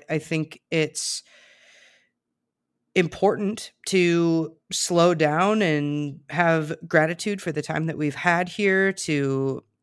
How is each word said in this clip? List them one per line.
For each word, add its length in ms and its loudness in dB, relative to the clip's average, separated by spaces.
I 100 0
think 420 -6
it's 520 -4
important 800 0
to 680 2
slow 420 2
down 480 2
and 580 -2
have 440 2
gratitude 540 0
for 100 -6
the 120 -4
time 240 -4
that 100 -4
we've 180 -2
had 320 0
here, 460 0
to 680 -2